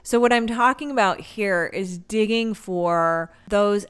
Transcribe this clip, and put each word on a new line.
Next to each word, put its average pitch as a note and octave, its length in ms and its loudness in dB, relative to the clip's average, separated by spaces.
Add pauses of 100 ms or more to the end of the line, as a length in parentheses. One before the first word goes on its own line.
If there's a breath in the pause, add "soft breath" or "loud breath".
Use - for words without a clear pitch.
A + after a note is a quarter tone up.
So A#3 160 2
what A#3+ 140 4
I'm A#3 140 2
talking B3+ 440 0
about G#3 300 0
here F#3+ 520 -2
is F#3 240 -6
digging A3 560 -2
for E3+ 800 -2 (160 soft breath)
those G3+ 420 2